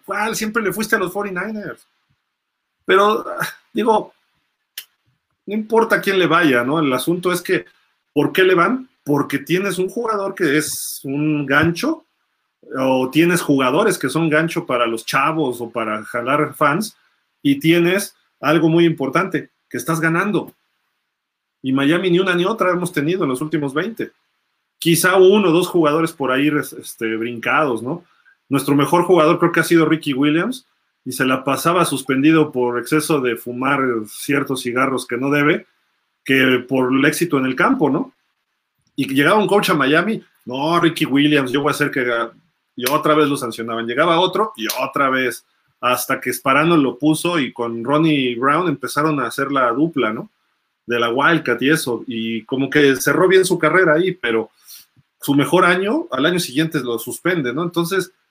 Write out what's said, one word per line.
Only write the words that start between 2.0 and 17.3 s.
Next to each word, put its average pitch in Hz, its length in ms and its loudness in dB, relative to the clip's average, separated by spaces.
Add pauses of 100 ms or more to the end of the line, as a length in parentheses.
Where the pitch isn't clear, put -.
Pero, 208 400 4 (480)
digo, 214 400 0 (1300)
no 196 80 -6
importa 220 480 2
quién 196 160 0
le 175 80 4
vaya, 151 360 4
¿no? 139 160 -2
El 143 140 0
asunto 175 400 -2
es 175 80 -2
que, 175 240 -4 (480)
¿por 143 200 0
qué 185 120 4
le 185 100 4
van? 214 360 0 (120)
Porque 143 360 -2
tienes 175 400 -4
un 185 100 -2
jugador 202 460 -4
que 151 240 0
es - 460 -8
un 147 420 -2
gancho, 170 580 0 (760)
o 131 320 0
tienes 170 300 2
jugadores 143 580 2
que 135 120 -4
son 160 180 0
gancho 165 380 0
para 120 200 0
los 113 200 -6
chavos 143 560 -2
o 113 80 -10
para 107 340 -6
jalar 139 500 -2
fans, 156 420 -2 (440)